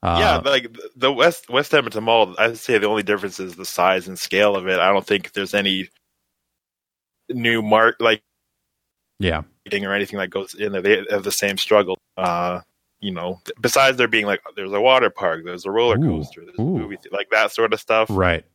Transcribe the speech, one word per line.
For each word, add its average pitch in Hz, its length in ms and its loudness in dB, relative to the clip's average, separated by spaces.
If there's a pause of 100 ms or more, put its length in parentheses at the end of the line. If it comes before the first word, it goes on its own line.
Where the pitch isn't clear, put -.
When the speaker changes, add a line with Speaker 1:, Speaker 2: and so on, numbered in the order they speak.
Speaker 1:
Uh, 87 200 0
Speaker 2:
Yeah, 113 160 2 (120)
like, 127 240 -2
th-, 113 220 -20
the 131 180 0
West, 135 380 2
West 135 240 0
Edmonton 113 300 0
Mall, 113 340 4
I'd 113 180 2
say 113 220 0
the 101 80 2
only 107 160 0
difference 98 380 -2
is 92 160 -10
the 92 80 -16
size 92 420 0
and 92 100 -12
scale 101 380 0
of 92 140 -4
it. 92 100 0
I 92 140 4
don't 98 120 0
think 101 280 -2
there's 98 220 -8
any 95 340 -2 (1400)
new 117 320 0
mark, 110 380 4
like, 113 220 2 (960)
Speaker 1:
Yeah. 82 240 -2 (260)
Speaker 2:
thing 101 160 -6
or 98 80 -4
anything 101 260 -4
that 92 120 -4
goes 98 240 -8
in 101 180 -6
there. 95 100 -4
They 101 280 4
have 101 140 -2
the 98 80 -4
same 101 260 -2
struggle. 95 400 2 (180)
Uh, 87 440 -4 (400)
you 101 120 -8
know, 90 320 -8
th-, - 160 -14
besides 131 360 2
there 123 120 2
being, 110 180 2
like, 101 140 0 (160)
there's 98 160 -8
a 101 80 0
water 123 300 4
park, 82 340 -4
there's 87 220 -10
a 98 40 -6
roller 117 280 2
Speaker 1:
Ooh. 139 40 0 (160)
Speaker 2:
coaster, - 260 -12
there's - 140 -16
a 110 40 -2
Speaker 1:
Ooh. 170 160 -2
Speaker 2:
movie 104 180 -8
thea-, - 160 -20
like, 98 180 -6
that 110 220 2
sort 113 200 0
of 107 80 -4
stuff. 110 300 2
Speaker 1:
Right. 90 340 2 (100)